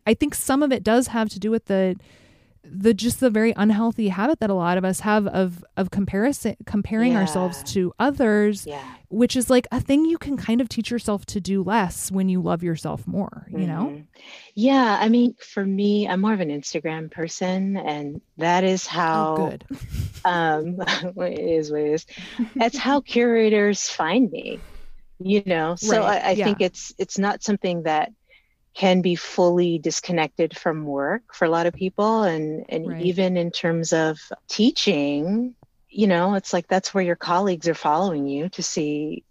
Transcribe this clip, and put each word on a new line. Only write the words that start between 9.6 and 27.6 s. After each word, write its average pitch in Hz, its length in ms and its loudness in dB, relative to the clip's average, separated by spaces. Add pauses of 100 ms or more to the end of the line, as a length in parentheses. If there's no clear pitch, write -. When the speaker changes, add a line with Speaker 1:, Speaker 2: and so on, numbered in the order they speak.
Speaker 1:
a 226 120 -2
thing 294 240 4
you 330 100 2
can 285 220 -6
kind 226 240 0
of 240 80 -4
teach - 200 -6
yourself 214 360 -4
to 208 160 -6
do 190 200 0
less 185 480 -2
when 190 200 0
you 185 100 0
love 170 220 -2
yourself 160 440 -4
more, - 440 -6
you 185 160 -4
know? 170 260 -4
Speaker 2:
Mm-hmm. 151 100 -14 (520)
Yeah. 240 440 4
I 220 120 2
mean, 240 300 4
for - 260 -6
me, 202 420 0
I'm 185 140 0
more 214 100 2
of 202 80 0
an 170 80 -2
Instagram 156 640 -6
person, 185 680 -4
and 147 460 -6 (160)
that 175 260 2
is 190 220 0
Speaker 1:
Oh, - 40 -10
Speaker 2:
how, 160 460 0
Speaker 1:
good. 156 280 -4 (600)
Speaker 2:
um, 170 560 0
<laughs> 180 380 -4
it 180 200 -4
is 160 320 0
what 151 120 -2
it 151 100 0
is. 156 140 -2 (500)
That's 247 220 0
how 269 240 2
curators 220 880 4
find 185 400 2
me, - 300 -10 (580)
you 196 280 2
know? 165 300 0
So 208 240 2
Speaker 1:
Right. 202 240 2
Speaker 2:
I, - 40 0
I - 40 2
Speaker 1:
Yeah. 196 120 2
Speaker 2:
think 202 160 2
it's, - 360 -4
it's - 220 -4
not 196 240 0
something 180 420 -2